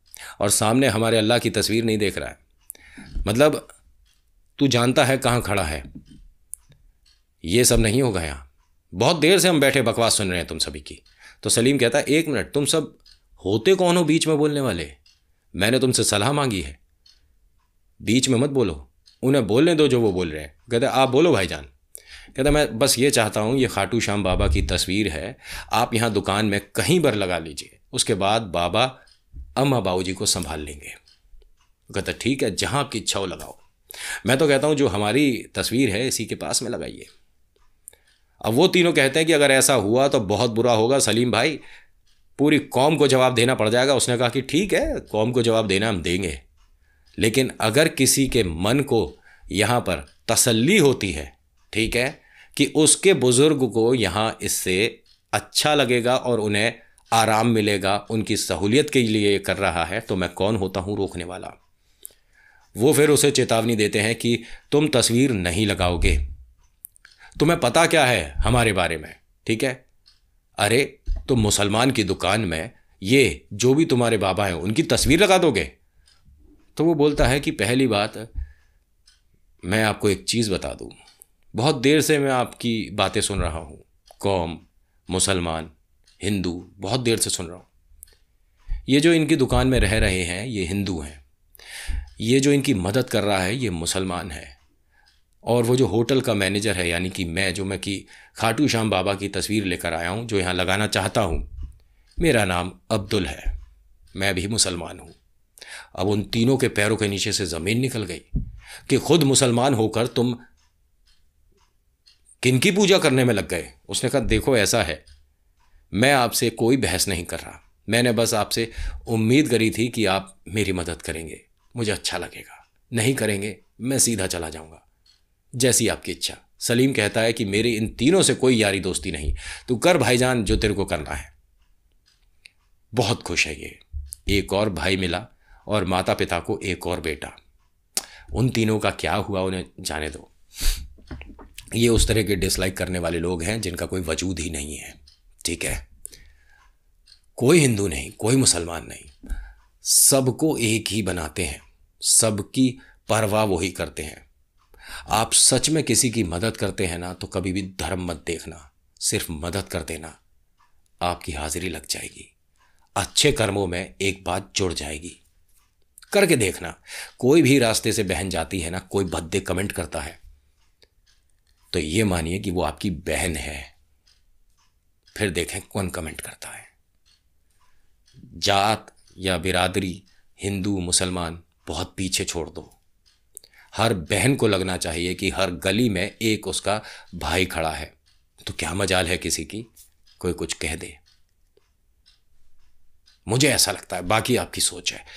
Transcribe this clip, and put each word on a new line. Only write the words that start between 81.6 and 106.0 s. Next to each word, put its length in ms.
देर 240
से 180
मैं 120
आपकी 640
बातें 280
सुन 180
रहा 200
हूँ, 240
कौम, 380
मुसलमान, 640
हिंदू, 320
बहुत 240
देर 160
से 120
सुन 180
रहा 100
हूँ। 80
ये 100
जो 140
इनकी 240
दुकान 300
में 120
रह 200
रहे 240
हैं 220
ये 200
हिंदू 360
हैं, 240
ये 180
जो 120
इनकी 240
मदद 340
कर 140
रहा 160
है 160
ये 160
मुसलमान 600
है, 240
और 200
वो 120
जो 120
होटल 340
का 120
मैनेजर 420
है 140
यानी 200
कि 160
मैं, 280
जो 120
मैं 140
कि 260
खाटू 300
श्याम 220
बाबा 260
की 140
तस्वीर 360
लेकर 280
आया 160
हूँ, 160
जो 140
यहाँ 140
लगाना 340
चाहता 340
हूँ, 500
मेरा 280
नाम 260
अब्दुल 340
है, 340
मैं 200
भी 120
मुसलमान 520
हूँ।" 140
अब 120